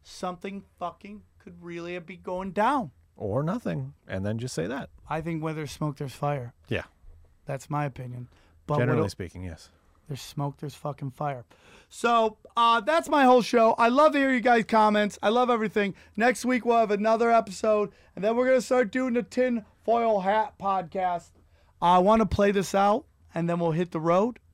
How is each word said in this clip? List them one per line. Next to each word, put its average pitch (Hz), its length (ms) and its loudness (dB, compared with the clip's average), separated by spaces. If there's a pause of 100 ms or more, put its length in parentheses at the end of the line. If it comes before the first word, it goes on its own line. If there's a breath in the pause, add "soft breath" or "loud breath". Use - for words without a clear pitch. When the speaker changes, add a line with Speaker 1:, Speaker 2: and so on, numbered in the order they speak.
Speaker 1:
Something 196 600 -12 (140)
fucking 196 440 -12 (180)
could 175 240 -20
really 170 360 -10
be 175 180 -18
going 185 340 -8
down. 214 400 0 (240)
Speaker 2:
Or 107 280 -4
nothing, 143 500 -4 (140)
and 95 180 -6
then 110 140 -4
just 123 160 -8
say 160 120 -4
that. 247 220 -8 (200)
Speaker 1:
I 156 120 -6
think 165 200 -6
where 160 120 -6
there's 151 180 -8
smoke, 151 260 -6
there's 139 160 -10
fire. 143 400 -6 (140)
Speaker 2:
Yeah. 95 160 -4 (640)
Speaker 1:
That's 139 240 -10
my 147 160 -4
opinion. 123 420 -12 (400 soft breath)
But 147 80 -2
what 131 60 0
Speaker 2:
Generally 123 220 0
Speaker 1:
do 98 60 -4
Speaker 2:
speaking, 90 340 -12
yes. 87 260 -14 (380)
Speaker 1:
There's 135 140 -12
smoke, 143 360 -10
there's 143 180 -14
fucking 139 360 -10
fire. 139 340 -8 (440 soft breath)
So, 226 480 0 (200)
uh, 233 240 4
that's 320 280 0
my 294 160 4
whole 254 160 8
show. 226 360 4
I 233 100 4
love 285 260 6
to 294 60 0
hear 269 120 2
you 254 100 2
guys' 233 240 4
comments. 214 580 2
I 208 60 2
love 240 200 2
everything. 214 440 0 (240 soft breath)
Next 233 280 0
week, 247 200 0
we'll 233 120 2
have 220 140 2
another 220 400 2
episode, 214 600 0 (240 soft breath)
and 180 80 -8
then 226 120 0
we're 247 120 2
gonna 262 140 4
start 254 300 0
doing 254 220 -2
the 240 100 0
tin 247 420 -2 (180)
Foil 226 360 2
Hat 208 400 0
Podcast. 185 720 -4 (500)
I 175 160 6
wanna 214 300 4
play 202 240 2
this 190 240 -2
out, 202 300 2 (280)
and 170 160 -2
then 170 100 -2
we'll 170 120 0
hit 175 200 -2
the 165 80 -6
road. 180 400 0 (140)